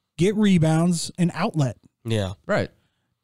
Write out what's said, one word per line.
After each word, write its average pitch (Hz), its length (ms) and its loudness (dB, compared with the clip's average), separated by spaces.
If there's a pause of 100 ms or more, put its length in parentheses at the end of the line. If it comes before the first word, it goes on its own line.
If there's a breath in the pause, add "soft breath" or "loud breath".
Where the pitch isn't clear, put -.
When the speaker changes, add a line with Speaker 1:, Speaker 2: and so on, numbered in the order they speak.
(180)
Speaker 1:
get 190 180 2
rebounds, 170 840 2
and 175 160 2
outlet. 151 420 -2 (260)
Speaker 2:
Yeah. 104 300 -2 (140)
Speaker 3:
Right. 165 240 -2 (520)